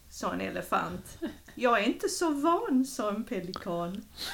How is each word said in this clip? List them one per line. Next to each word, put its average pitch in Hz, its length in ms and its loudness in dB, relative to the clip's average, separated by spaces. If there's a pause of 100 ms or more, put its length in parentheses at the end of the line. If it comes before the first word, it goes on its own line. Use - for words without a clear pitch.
sa - 240 -4
en 180 80 -2
elefant. 180 760 -4 (380)
"Jag 233 240 6
är 202 40 2
inte 339 260 2
så 349 200 0
van", 294 560 4
sa 214 240 -2
en 214 140 0
pelikan. 180 840 -4 (280)